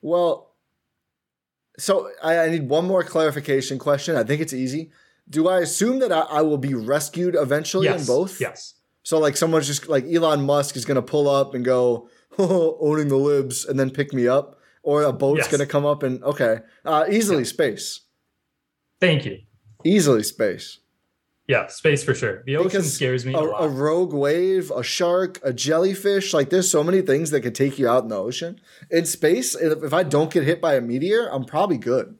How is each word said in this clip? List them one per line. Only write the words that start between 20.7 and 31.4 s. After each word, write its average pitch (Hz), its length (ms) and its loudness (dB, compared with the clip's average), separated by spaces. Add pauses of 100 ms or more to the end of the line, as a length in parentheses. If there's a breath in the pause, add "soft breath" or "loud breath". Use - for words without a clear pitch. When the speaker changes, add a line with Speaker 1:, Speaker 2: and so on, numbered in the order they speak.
Speaker 2:
Yeah, 117 220 0
space 147 340 0
for 127 120 0
sure. 101 320 -6
The 135 100 -4
ocean 175 120 0
Speaker 1:
Because 185 260 -2
Speaker 2:
scares 127 300 -2
me 131 100 -4
Speaker 1:
a, 156 40 0
Speaker 2:
a - 20 0
lot. 160 240 -2
Speaker 1:
a 156 40 0
rogue 151 440 0
wave, 160 640 0
a 123 80 -4
shark, 180 640 -2
a 135 80 -2
jellyfish, 190 840 0
like, 143 160 2
there's 180 180 2
so 151 140 2
many 180 200 2
things 160 280 0
that 143 120 0
could 117 120 -6
take 139 240 -2
you 127 100 2
out 123 140 4
in 113 60 -8
the 107 100 -4
ocean. 135 420 -8 (300 loud breath)
In 170 140 2
space, 185 500 0
if, 156 300 0
if 143 100 -2
I 180 80 4
don't 151 300 2
get 170 100 2
hit 165 180 0
by 160 140 2
a 131 60 4
meteor, 165 500 -2
I'm 131 140 -4